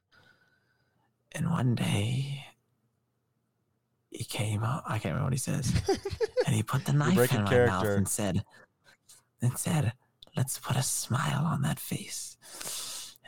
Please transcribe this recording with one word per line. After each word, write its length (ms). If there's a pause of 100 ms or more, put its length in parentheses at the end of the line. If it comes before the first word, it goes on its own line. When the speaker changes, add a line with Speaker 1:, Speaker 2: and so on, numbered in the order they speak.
(1300)
Speaker 1:
And 180
one 240
day, 720 (1600)
he 140
came 400
up, 240
I 100
can't 160
remember 120
what 80
he 60
says, 320 (160)
Speaker 2:
<laughs> 600
Speaker 1:
and 80
he 80
put 220
the 80
Speaker 2:
You're 60
Speaker 1:
knife 160
Speaker 2:
breaking 240
Speaker 1:
in 40
my 60 (160)
mouth 180
Speaker 2:
character. 120
Speaker 1:
and 120
said, 380 (960)
and 180
said, 320 (460)
"Let's 200
put 200
a 40
smile 640
on 180
that 180
face." 1400 (100)